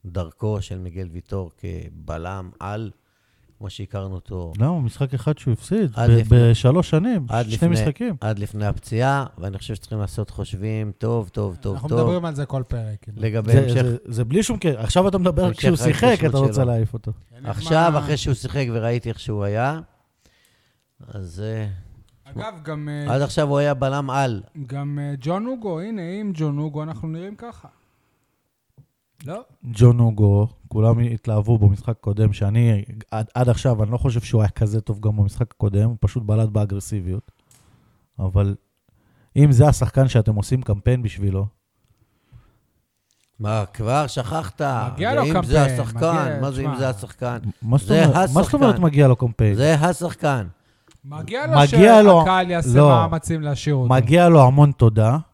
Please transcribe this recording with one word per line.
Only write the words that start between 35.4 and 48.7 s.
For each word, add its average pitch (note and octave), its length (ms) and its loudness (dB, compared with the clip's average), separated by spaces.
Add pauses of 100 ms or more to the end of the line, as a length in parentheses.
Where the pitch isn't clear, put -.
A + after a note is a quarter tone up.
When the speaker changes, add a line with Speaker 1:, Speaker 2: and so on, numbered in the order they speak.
Speaker 2:
הקודם, G2+ 380 -2
הוא A#2 120 -4
פשוט A2+ 220 -2
בלט A2 260 0
באגרסיביות. G2 840 -6 (880)
אבל G2 360 0 (840)
אם C#3+ 160 6
זה C#3 160 8
השחקן C3 400 2
שאתם A2 260 2
עושים B2+ 280 -2
קמפיין A#2+ 400 -2
בשבילו, G2 440 -4 (1900)
Speaker 1:
מה, G#2+ 260 -2 (100)
כבר C3 320 -2
שכחת? D3+ 560 -6 (300)
Speaker 3:
מגיע G#3 220 -4
לו D4 80 0
Speaker 1:
ואם D#3 100 0
Speaker 3:
קמפיין, F3 120 0
Speaker 1:
זה D#3 200 4
השחקן, A#2 340 -4 (280)
Speaker 3:
מגיע, A2+ 140 -4
Speaker 1:
מה C#3 100 -2
זה C3 120 -6
אם - 40 -4
Speaker 3:
תשמע. C#3 120 -6
Speaker 1:
זה C3+ 100 -2
השחקן? A#2+ 500 -8 (240)
Speaker 2:
מה A#2 160 2
זאת - 100 -2
Speaker 1:
זה C#3+ 60 4 (100)
Speaker 2:
אומרת, C#3+ 120 4
מה F#3+ 100 2
זאת C3 160 0
Speaker 1:
השחקן. - 220 -2
Speaker 2:
אומרת A3 140 4